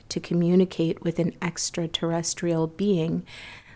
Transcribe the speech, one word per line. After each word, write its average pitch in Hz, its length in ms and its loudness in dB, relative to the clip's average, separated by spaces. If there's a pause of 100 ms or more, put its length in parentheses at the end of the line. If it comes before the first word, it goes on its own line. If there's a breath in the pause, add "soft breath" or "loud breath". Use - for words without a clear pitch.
to - 140 -6
communicate 175 840 2
with 170 160 -2
an - 220 0
extraterrestrial 165 1300 -2
being, 170 580 0 (500 loud breath)